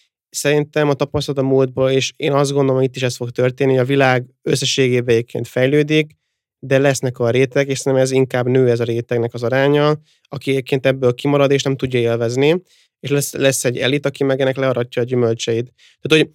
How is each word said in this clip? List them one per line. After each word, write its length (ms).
szerintem 580
a 60
tapasztalat 460
a 60
múltból, 440
és 260
én 160
azt 200
gondolom, 240
hogy 80
itt 120
is 60
ez 140
fog 140
történni, 400
hogy 100
a 40
világ 400
összességében 720
egyébként 340
fejlődik, 720
de 160
lesznek 400
a 120
rétegek, 380
és 100
szerintem 240
ez 80
inkább 360
nő, 240
ez 100
a 40
rétegnek 500
az 80
aránya, 580
aki 220
egyébként 360
ebből 280
kimarad, 360
és 120
nem 140
tudja 240
élvezni, 640
és 100
lesz, 220
lesz 320
egy 120
elit, 300
aki 180
meg 160
ennek 160
learatja 460
a 20
gyümölcseit. 680
Tehát, 240
hogy 100